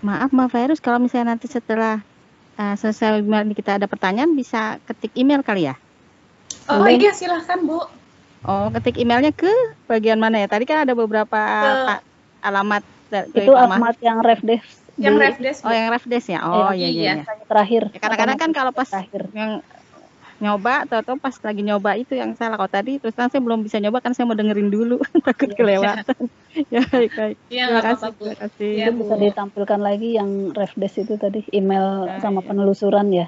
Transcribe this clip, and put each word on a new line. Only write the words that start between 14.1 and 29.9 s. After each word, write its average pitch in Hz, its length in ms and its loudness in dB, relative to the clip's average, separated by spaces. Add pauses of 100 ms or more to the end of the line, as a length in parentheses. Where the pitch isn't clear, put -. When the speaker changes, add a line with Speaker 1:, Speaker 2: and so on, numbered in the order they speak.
Speaker 3:
Refdes 226 400 2 (320)
Speaker 2:
Yang 208 160 2
Speaker 3:
di 208 80 6
Speaker 2:
Refdes, 269 400 0
Bu. - 80 -10
Speaker 1:
Oh, 233 80 2
yang 226 160 0
Refdes 240 320 -4
ya? 170 160 -4
Oh, 185 320 2
Speaker 3:
Iya. - 0 -
Speaker 1:
iya, 180 160 -2
iya, 165 120 -2
Speaker 2:
Iya. 156 200 0
Speaker 1:
iya. - 20 -12 (220)
Speaker 3:
Terakhir. 214 360 2 (120)
Speaker 1:
Ya, 185 80 -16
kadang-kadang 226 400 0
Speaker 3:
Apa 320 160 0
Speaker 1:
kalau 262 160 0
pas 254 160 -4
Speaker 3:
terakhir? 190 320 -8 (160)
Speaker 1:
yang 214 140 -6 (920)
nyoba, 208 320 0 (160)
atau 240 320 -2
pas 262 140 -6 (100)
lagi 208 160 -4
nyoba 208 300 0 (100)
itu 262 160 -6
yang 226 160 -4
salah. 220 240 -6
Kalau 190 160 -4
tadi 233 240 -2
terus 226 160 -6
terang 247 160 -2
saya 262 160 -2
belum 226 160 0
bisa 214 160 -4
nyoba, 214 240 -2
kan 247 160 -4
saya 247 80 0
mau 233 80 0
dengerin 208 400 0
dulu, 233 240 0
<laughs> - 300 -6
takut 254 260 -2
Speaker 2:
Iya. - 80 -14
Speaker 1:
kelewatan. 208 640 0
<laughs> - 140 -12 (280)
Ya, 240 160 0
baik, 240 320 0
baik. 214 200 -4 (120)
Speaker 2:
Iya, 247 160 -4
Speaker 1:
Terima 233 160 2
Speaker 2:
nggak 220 80 0
Speaker 1:
kasih, 233 160 0
Speaker 2:
apa-apa, 220 80 -6
Bu. 214 160 -16
Speaker 1:
terima 214 160 -10
kasih. 208 320 -6
Speaker 2:
Iya, 214 80 -2
Speaker 3:
Itu 226 160 2
bisa 214 160 -2
Speaker 2:
Bu. 208 80 2
Speaker 3:
ditampilkan 202 560 0
lagi 202 280 -2 (120)